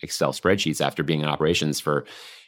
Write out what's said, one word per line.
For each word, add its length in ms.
Excel 300
spreadsheets 520
after 180
being 180
in 60
operations 540
for 200
a 40